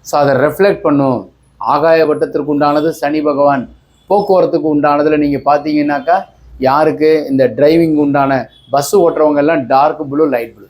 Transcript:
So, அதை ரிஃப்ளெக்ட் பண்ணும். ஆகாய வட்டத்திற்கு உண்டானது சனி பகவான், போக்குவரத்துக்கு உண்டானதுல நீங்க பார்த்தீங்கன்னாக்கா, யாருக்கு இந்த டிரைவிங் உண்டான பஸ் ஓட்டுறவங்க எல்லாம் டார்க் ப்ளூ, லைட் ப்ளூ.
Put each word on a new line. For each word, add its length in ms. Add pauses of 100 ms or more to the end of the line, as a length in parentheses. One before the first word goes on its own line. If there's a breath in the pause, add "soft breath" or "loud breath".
So, 200
அதை 140
ரிஃப்ளெக்ட் 460
பண்ணும். 480 (280)
ஆகாய 480
வட்டத்திற்கு 520
உண்டானது 320
சனி 320
பகவான், 480 (380)
போக்குவரத்துக்கு 680
உண்டானதுல 420
நீங்க 200
பார்த்தீங்கன்னாக்கா, 840 (380)
யாருக்கு 720
இந்த 260
டிரைவிங் 380
உண்டான 560 (200)
பஸ் 280
ஓட்டுறவங்க 400
எல்லாம் 280
டார்க் 440
ப்ளூ, 160
லைட் 300
ப்ளூ. 140